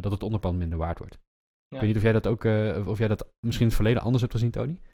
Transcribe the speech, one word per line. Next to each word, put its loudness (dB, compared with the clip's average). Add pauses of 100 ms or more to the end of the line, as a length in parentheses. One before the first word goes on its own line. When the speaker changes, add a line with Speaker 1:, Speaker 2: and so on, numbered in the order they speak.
Speaker 1:
dat -2
het -4
onderpand -2
minder -2
waard -4
wordt. -16
Speaker 2:
Ja. -20
Speaker 1:
Ik -12
weet 2
niet 2
of 2
jij 6
dat 2
ook, 0
eh, 0
of -2
jij 2
dat -4
misschien 2
in 4
het 4
verleden 2
anders 2
hebt -2
gezien, 0
Tony? -4 (160)